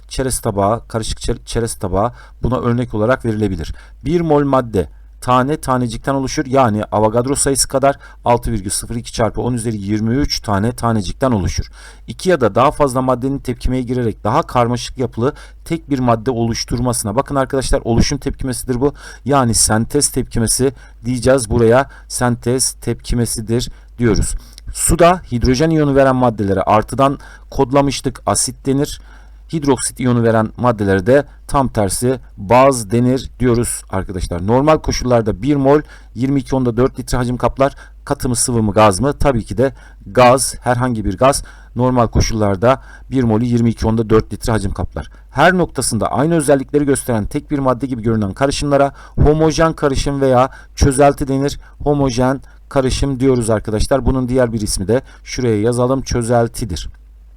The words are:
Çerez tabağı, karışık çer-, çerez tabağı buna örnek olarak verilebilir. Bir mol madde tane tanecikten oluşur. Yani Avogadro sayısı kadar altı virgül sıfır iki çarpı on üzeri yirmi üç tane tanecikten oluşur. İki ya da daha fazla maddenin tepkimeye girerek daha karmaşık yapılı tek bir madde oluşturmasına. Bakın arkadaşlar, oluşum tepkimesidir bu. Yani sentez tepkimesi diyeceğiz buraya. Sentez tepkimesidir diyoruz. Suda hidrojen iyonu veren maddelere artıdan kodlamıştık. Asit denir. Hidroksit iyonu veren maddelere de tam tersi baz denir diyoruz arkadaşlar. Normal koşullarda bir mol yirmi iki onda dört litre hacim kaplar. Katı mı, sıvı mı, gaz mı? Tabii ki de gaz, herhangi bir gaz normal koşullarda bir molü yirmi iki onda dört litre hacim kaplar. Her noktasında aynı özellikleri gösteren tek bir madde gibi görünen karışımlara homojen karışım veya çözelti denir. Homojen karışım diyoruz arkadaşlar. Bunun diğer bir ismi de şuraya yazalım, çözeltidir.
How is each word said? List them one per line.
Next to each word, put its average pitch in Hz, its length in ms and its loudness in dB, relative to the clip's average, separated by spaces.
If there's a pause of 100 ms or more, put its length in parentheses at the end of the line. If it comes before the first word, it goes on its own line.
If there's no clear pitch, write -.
Çerez 131 320 -4
tabağı, 101 480 -2
karışık - 320 -6
çer-, - 240 -6
çerez 117 300 -4
tabağı 101 380 -2 (300)
buna 120 160 0
örnek 120 360 -2
olarak 113 300 0
verilebilir. 104 500 -2 (300)
Bir 170 160 0
mol 147 240 2
madde 120 440 0 (320)
tane 127 360 0
tanecikten 127 580 -2
oluşur. 139 320 -4
Yani 120 380 2
Avogadro 113 500 0
sayısı 135 340 0
kadar 135 280 0 (280)
altı 117 280 0
virgül 101 180 -4
sıfır 117 260 -6
iki 117 160 -10
çarpı 113 280 -2
on 120 140 -2
üzeri 110 220 -4
yirmi 107 380 -2
üç - 260 -2
tane 104 320 -2
tanecikten 113 580 -2
oluşur. 92 360 -2 (400)
İki 147 240 -4
ya 160 100 2
da 104 140 2
daha 127 160 4
fazla 131 320 0
maddenin 131 360 -2
tepkimeye 127 440 -4
girerek 123 420 -4
daha 131 180 0
karmaşık 120 560 -2
yapılı 127 340 -2 (320)
tek 165 260 -8
bir 135 80 0
madde 117 320 0
oluşturmasına. 117 840 -2
Bakın 139 180 -2
arkadaşlar, 131 500 0
oluşum 117 340 0
tepkimesidir 127 600 -6
bu. 143 140 0 (300)
Yani 123 300 2
sentez 113 540 0
tepkimesi 120 640 -2 (320)
diyeceğiz 123 460 0
buraya. 120 400 4 (180)
Sentez 123 640 -2
tepkimesidir 117 1000 -4 (280)
diyoruz. 104 360 2 (380)
Suda 170 500 2 (100)
hidrojen 123 380 0
iyonu 147 240 2
veren 135 220 4
maddelere 104 460 0
artıdan 123 560 0 (320)
kodlamıştık. 135 760 -2
Asit - 400 -4
denir. 139 340 -2 (520)
Hidroksit 139 480 -2
iyonu 123 220 2
veren 113 340 2
maddelere 101 500 0
de 139 200 4 (200)
tam 135 220 0
tersi 123 520 -2 (160)
baz 120 540 2
denir 123 480 0
diyoruz 120 520 0
arkadaşlar. 90 560 -6
Normal 143 320 4
koşullarda 117 640 -2
bir 143 140 0
mol 139 240 4 (340)
yirmi 135 260 0
iki 135 160 -4
onda 123 200 0
dört 127 220 0
litre 127 200 -4
hacim 123 180 -2
kaplar. 127 400 0 (280)
Katı - 240 -4
mı, 117 80 0
sıvı 117 260 0
mı, 104 100 0
gaz 104 280 4
mı? 139 180 0
Tabii 120 260 2
ki 95 140 -8
de 127 160 2 (320)
gaz, 123 540 4
herhangi 120 440 -2
bir 95 140 -4
gaz 135 240 2 (340)
normal 123 300 2
koşullarda 107 760 0 (280)
bir 127 120 0
molü 113 220 2
yirmi 117 260 2
iki - 160 -4
onda 113 240 0
dört 110 220 2
litre 113 200 -4
hacim 98 200 -2
kaplar. - 380 -8 (200)
Her 175 280 4
noktasında 120 540 -2
aynı 156 220 0
özellikleri 147 520 2
gösteren 123 380 0
tek 143 260 -8
bir 147 80 -2
madde 131 280 -2
gibi 123 160 -6
görünen 107 300 -2
karışımlara 139 600 0 (220)
homojen 156 580 2
karışım 143 480 -2
veya 131 300 4 (240)
çözelti 143 540 2
denir. 135 320 -2 (180)
Homojen 135 640 0 (280)
karışım 135 520 0
diyoruz 123 300 2
arkadaşlar. 110 560 0
Bunun 127 220 0
diğer 123 240 2
bir 113 80 -4
ismi 98 280 -4
de 123 140 2 (220)
şuraya 117 360 0
yazalım, 123 420 0
çözeltidir. 120 840 -2 (480)